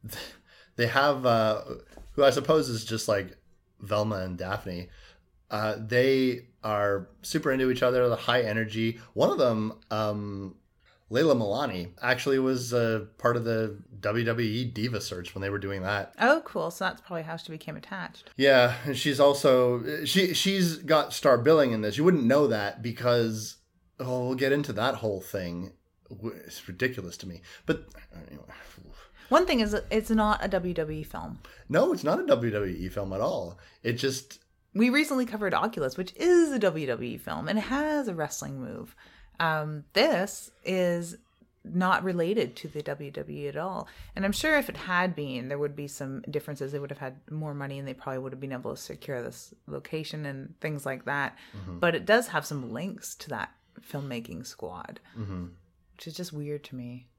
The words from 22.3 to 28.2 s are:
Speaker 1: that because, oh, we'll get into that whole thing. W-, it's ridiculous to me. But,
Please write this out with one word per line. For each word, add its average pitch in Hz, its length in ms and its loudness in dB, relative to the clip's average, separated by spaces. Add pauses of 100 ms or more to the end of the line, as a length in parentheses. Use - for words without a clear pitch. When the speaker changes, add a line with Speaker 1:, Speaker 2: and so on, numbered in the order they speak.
Speaker 1:
that 107 360 0
because, 113 720 0 (440)
oh, 127 280 -2
we'll 131 80 0
get 135 160 2
into 143 220 0
that 117 220 0
whole 101 260 -2
thing. 90 500 -6 (380)
W-, 104 260 -10 (100)
it's - 220 -16
ridiculous 92 500 -4
to - 100 -14
me. 87 140 -14 (240)
But, - 200 -2 (440)